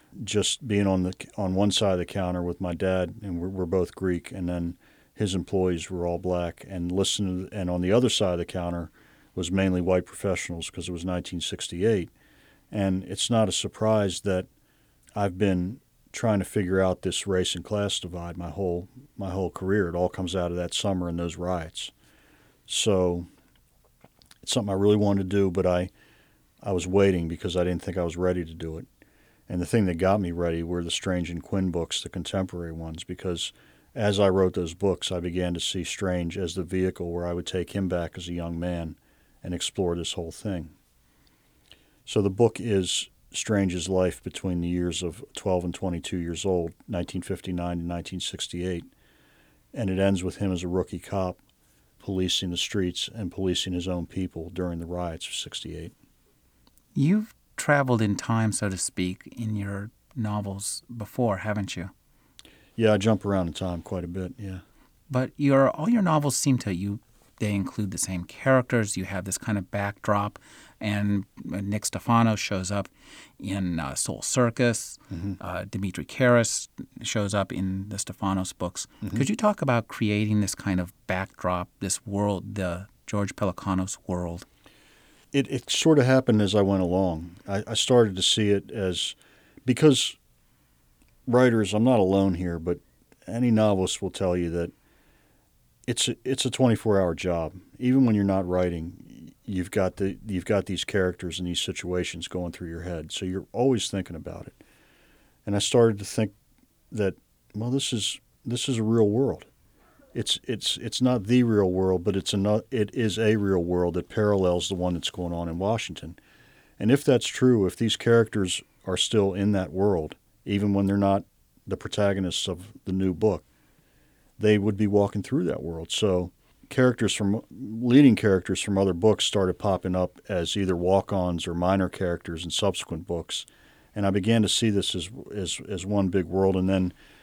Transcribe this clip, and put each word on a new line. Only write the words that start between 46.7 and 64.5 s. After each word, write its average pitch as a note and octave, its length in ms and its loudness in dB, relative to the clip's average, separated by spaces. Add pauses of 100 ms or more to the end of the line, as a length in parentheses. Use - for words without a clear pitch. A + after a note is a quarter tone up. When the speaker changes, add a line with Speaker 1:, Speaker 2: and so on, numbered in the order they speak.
Speaker 1:
nineteen F2+ 340 -4
fifty-nine F2 580 -4
to E2+ 60 -6
nineteen F2 360 -8
sixty-eight, F2 640 -6 (920)
and G2+ 160 -2
it F#2 80 0
ends G2 240 2
with F#2 140 -6
him G2 160 -2
as E2+ 100 -4
a F2+ 60 -4
rookie F2+ 320 -2
cop F#2 380 -4 (600)
policing F#2 520 -2
the F2 60 -4
streets - 560 -2
and G2+ 200 -8
policing F#2+ 400 -2
his F2 160 -4
own F2 180 -4
people F2 440 -8
during F2+ 280 -6
the E2+ 80 -8
riots F2 400 -8
of - 80 -12
sixty-eight. - 580 -10 (1040)
Speaker 2:
You've F#3 400 2 (220)
traveled C3+ 440 2
in G#2 140 2
time, A2 380 0
so G#2 160 -4
to F#2+ 100 -4
speak, F#2 440 -4 (140)
in A2 200 -4
your G2+ 340 -6 (240)
novels G#2 720 -6 (100)
before, A2+ 440 -2
haven't G#2 380 -4
you? F#2 140 -8 (840)
Speaker 1:
Yeah, A2 160 6
I G#2 60 6
jump G#2 260 2
around F#2+ 240 0
in D#2+ 60 -4
time F2 280 -6
quite F2+ 220 -6
a E2+ 40 -8
bit, F2+ 300 -8
yeah. F#2+ 200 -10 (520)